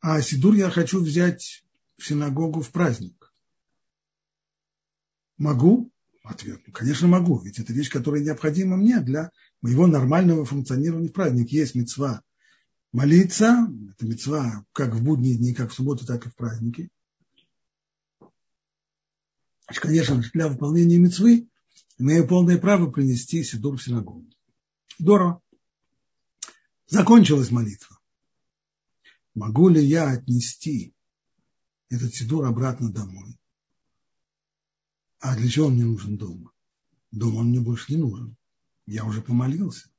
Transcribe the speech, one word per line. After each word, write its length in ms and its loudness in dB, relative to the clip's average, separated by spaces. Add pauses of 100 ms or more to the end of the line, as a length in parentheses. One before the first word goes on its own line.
А 200 -2
сидур 340 2
я 140 2
хочу 320 -2
взять 640 -4 (320)
в 100 -18
синагогу 540 -4
в 100 -10
праздник. 640 -4 (2000)
Могу? 520 2 (340)
Ответ: 420 -16
«Ну, 60 -20
конечно, 360 0
могу. 320 2
Ведь 180 -16
это 140 -8
вещь, 180 -4
которая 320 -4
необходима 540 -2
мне 240 4
для 320 -4 (280)
моего 280 4
нормального 560 4
функционирования 640 -4
в 40 -10
праздник. 380 -2
Есть 240 -2
мицва 480 -6 (680)
молиться. 760 4 (220)
Это 160 -10
мицва 680 -6
как 220 -4
в 80 -2
будние 340 0
дни, 160 0
как 180 -6
в 40 -16
субботу, 320 -6
так 200 -8
и 40 -14
в 60 -20
праздники. 540 -8 (2750)
Значит, 180 -12
конечно 400 0
же, 100 -8
для 160 -2
выполнения 500 2
мицвы 500 4 (500)
имею 300 2
полное 300 4
право 320 2
принести 520 -2
сидур 340 -6
в 60 -12
синагогу». 460 -8 (680)
Здорово. 420 2 (1500)
Закончилась 640 6
молитва. 480 -6 (1400)
Могу 360 4
ли 120 6
я 280 2
отнести 840 -6 (960)
этот 260 -6
сидур 300 -4
обратно 480 -4
домой? 460 -12 (1800)
А 160 -4
для 120 -2
чего 180 0
он 80 2
мне 100 2
нужен 340 -4
дома? 320 -14 (640)
Дома 260 -4
он 120 0
мне 100 0
больше 320 -6
не 60 -2
нужен. 380 -6 (500)
Я 180 -10
уже 180 -6
помолился. 680 -4 (100)